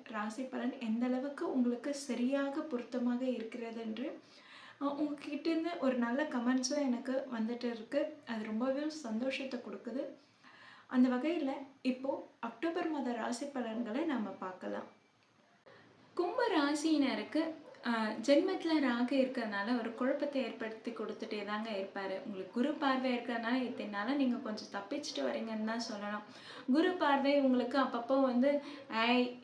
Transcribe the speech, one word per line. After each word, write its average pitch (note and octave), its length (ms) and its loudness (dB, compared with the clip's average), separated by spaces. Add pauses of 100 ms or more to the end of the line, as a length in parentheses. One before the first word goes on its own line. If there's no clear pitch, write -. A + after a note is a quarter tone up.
ராசி A3 380 -6
பலன் B3+ 380 -4
எந்த A#3 260 0
அளவுக்கு C#4+ 480 -2
உங்களுக்கு B3 400 2
சரியாக C#4 640 0
பொருத்தமாக B3 640 -2
இருக்கிறது A3+ 560 -4
என்று. A#3 380 -6 (640)
அ, C#4 40 2
உங்ககிட்ட C#4+ 640 -2
இருந்து E4 200 0 (100)
ஒரு B3+ 140 4
நல்ல A#3+ 280 0
கமெண்ட்ஸும் C4 600 0
எனக்கு C4 440 0 (140)
வந்துட்டு A#3 240 -2
இருக்கு. C#4 520 -2 (100)
அது A3 180 -6
ரொம்பவே C4+ 440 0
சந்தோஷத்தை B3+ 720 -4
கொடுக்குது. A3+ 440 -8 (840)
அந்த B3+ 220 6
வகையில C4+ 420 0 (320)
இப்போ C4+ 560 -2
அக்டோபர் E4 520 -2
மாத B3+ 220 0
ராசி A#3+ 340 -2
பலன்களை A#3 580 -2
நாம A3 260 0
பார்க்கலாம். F#3+ 560 -8 (1300)
கும்ப A4 340 2
ராசியினருக்கு, D4 1040 2 (320)
அ, A#3+ 40 2 (320)
ஜென்மத்துல E4+ 480 4 (100)
ராகு B3 340 2
இருக்கிறதுனால A#3 640 2
ஒரு A#3 160 -4
குழப்பத்தை C#4 480 0
ஏற்படுத்தி A3+ 480 -8
கொடுத்துட்டே G#3+ 540 -6
தாங்க G#3+ 260 -4
இருப்பாரு. F#3+ 560 -6
உங்களுக்கு F#3 260 -8
குரு C4+ 200 2
பார்வை C4 420 0
இருக்கிறதுனால A#3+ 400 -2
இத்தனை A3 360 -2
நாளா G#3 220 -2
நீங்க C4 240 4
கொஞ்சம் G#3+ 360 -6
தப்பிச்சுட்டு C#4+ 460 -6
வரீங்கன்னு A3+ 460 -2
தான் A#3 180 -2 (100)
சொல்லணும். G#3 300 -6 (500)
குரு F4+ 200 6
பார்வை C#4+ 480 6
உங்களுக்கு B3+ 380 4
அப்பப்போ C4 440 2
வந்து, C4 400 4 (260)
"ஐ, A#3+ 560 4